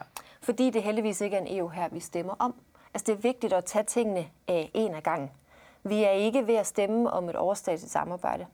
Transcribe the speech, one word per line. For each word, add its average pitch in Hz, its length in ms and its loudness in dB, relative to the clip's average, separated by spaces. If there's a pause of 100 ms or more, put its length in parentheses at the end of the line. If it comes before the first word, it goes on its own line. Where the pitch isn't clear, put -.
(420)
Fordi 254 280 2
det 220 140 0
heldigvis 214 380 -2
ikke 202 160 0
er 185 40 0
en 190 180 -4
E 175 40 0
U 170 40 -2
her, 170 240 -4
vi 170 80 -10
stemmer 175 400 -6
om. 247 160 0 (380)
Altså, 220 180 -2
det 208 60 0
er 202 40 -16
vigtigt 240 320 0
at 180 120 2
tage 214 180 0
tingene, 214 360 0
øh, 165 540 -2
en 208 220 0
ad 156 60 -8
gangen. 151 300 -2 (520)
Vi 208 200 2
er 196 60 6
ikke 214 380 2
ved 226 80 6
at 202 120 2
stemme 220 440 2
om 180 180 0
et - 60 -4
overstatsligt 180 580 -2
samarbejde. 175 600 -2